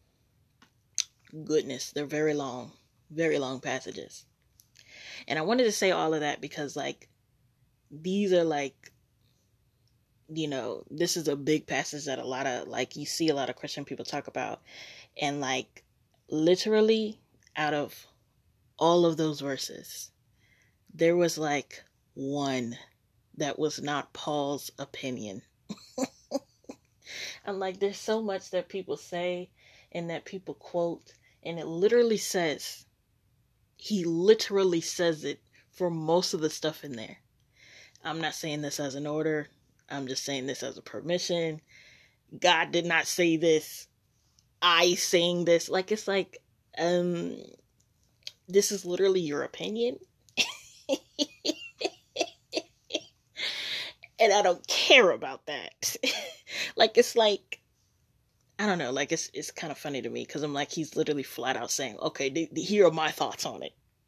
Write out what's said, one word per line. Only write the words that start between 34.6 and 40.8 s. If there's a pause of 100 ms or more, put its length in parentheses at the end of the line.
says
it (320)
for
most
of
the
stuff
in
there. (840)
I'm
not
saying
this
as
an
order. (420)
I'm
just
saying
this
as
a